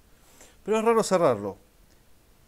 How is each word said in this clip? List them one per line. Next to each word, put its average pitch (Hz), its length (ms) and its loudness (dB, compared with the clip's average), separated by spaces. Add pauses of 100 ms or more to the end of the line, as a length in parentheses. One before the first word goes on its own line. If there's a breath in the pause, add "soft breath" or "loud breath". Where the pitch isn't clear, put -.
(640 loud breath)
Pero 214 140 -2
es 220 80 -4
raro 226 180 2
cerrarlo. 120 540 -2 (920)